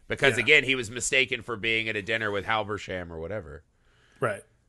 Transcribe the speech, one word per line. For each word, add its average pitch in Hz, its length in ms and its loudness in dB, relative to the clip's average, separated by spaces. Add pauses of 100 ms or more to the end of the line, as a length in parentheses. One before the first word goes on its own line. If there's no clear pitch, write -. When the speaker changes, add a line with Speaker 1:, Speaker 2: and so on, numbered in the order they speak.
Speaker 1:
Because, 131 300 2
Speaker 2:
Yeah. 123 60 2
Speaker 1:
again, 143 220 8
he 131 100 2
was 117 160 -4
mistaken 127 500 0
for 117 140 -8
being 113 340 0
at 107 60 -4
a 104 60 -2
dinner 110 300 -2
with 98 140 -2
Halbersham 101 680 -4
or 82 80 -10
whatever. 80 440 -10 (560)
Speaker 2:
Right. 104 240 -2 (260)